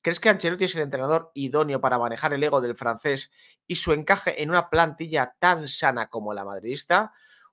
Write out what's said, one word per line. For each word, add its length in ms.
¿crees 200
que 80
Ancelotti 360
es 120
el 60
entrenador 520
idóneo 460
para 180
manejar 360
el 100
ego 160
del 160
francés 560
y 100
su 160
encaje 500
en 80
una 200
plantilla 720
tan 260
sana 420
como 260
la 100
madridista? 680